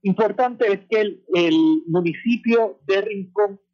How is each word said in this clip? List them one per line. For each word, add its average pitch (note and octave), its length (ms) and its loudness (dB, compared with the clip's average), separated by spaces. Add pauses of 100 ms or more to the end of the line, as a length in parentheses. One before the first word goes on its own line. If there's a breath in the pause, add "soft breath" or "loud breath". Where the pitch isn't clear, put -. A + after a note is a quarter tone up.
Importante A3 680 0
es G3 80 -2 (100)
que G#3+ 120 0
el, G3+ 220 -4 (100)
el D#3+ 540 2
municipio G#3+ 1000 -2
de G3 140 2
Rincón G3+ 580 -4 (140)